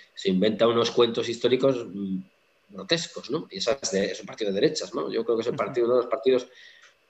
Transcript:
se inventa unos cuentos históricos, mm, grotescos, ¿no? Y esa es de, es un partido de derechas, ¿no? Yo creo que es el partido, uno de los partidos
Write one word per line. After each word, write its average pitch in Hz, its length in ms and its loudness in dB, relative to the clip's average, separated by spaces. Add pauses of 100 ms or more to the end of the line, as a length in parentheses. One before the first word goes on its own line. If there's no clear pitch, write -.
(140)
se - 160 -2
inventa 107 380 4
unos 117 240 2
cuentos 117 360 2
históricos, 123 640 2
mm, 95 260 -4 (520)
grotescos, 170 640 -6
¿no? 165 180 -6
Y 98 80 -14
esa 107 240 0
es - 100 -6
de, 98 140 0
es 92 160 -6
un 101 60 -14
partido 101 240 -4
de 98 100 -2
derechas, 151 320 0
¿no? 147 180 -4
Yo 113 140 -2
creo 117 100 2
que 113 60 0
es 113 60 -6
el 117 80 -2
partido, 117 320 0
uno 123 80 4
de 123 80 4
los 120 60 -10
partidos 127 380 2 (640)